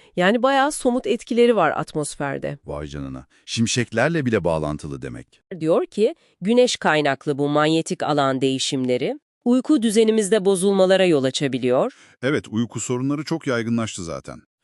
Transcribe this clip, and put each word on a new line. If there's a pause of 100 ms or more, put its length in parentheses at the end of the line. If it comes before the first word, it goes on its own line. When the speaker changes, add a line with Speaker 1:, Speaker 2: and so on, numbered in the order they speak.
(160)
Speaker 1:
Yani
bayağı
somut
etkileri
var
atmosferde.
Speaker 2:
Vay
canına. (200)
Şimşeklerle
bile
bağlantılı
demek. (200)
Speaker 1:
Diyor
ki, (260)
güneş
kaynaklı
bu
manyetik
alan
değişimleri (260)
uyku
düzenimizde
bozulmalara
yol
açabiliyor. (300)
Speaker 2:
Evet,
uyku
sorunları
çok
yaygınlaştı
zaten. (220)